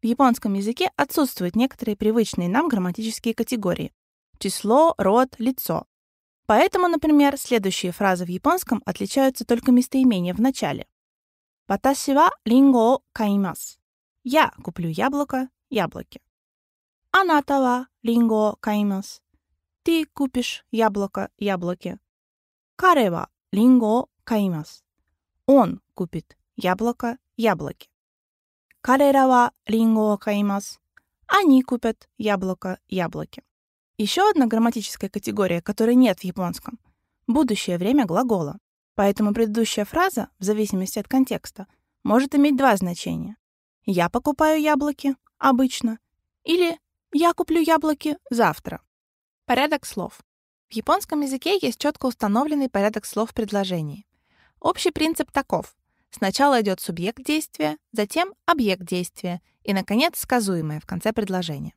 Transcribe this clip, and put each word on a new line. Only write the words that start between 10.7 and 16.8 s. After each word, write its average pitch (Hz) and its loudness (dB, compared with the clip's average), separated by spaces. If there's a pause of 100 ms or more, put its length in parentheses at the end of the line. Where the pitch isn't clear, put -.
«Ваташи 269 0
ва 302 6 (160)
ринго 262 6
о 233 4 (100)
каимасу». 202 -4 (440)
«Я 269 0 (100)
куплю 170 -8
яблоко, 262 -4 (200)
яблоки». - -6 (880)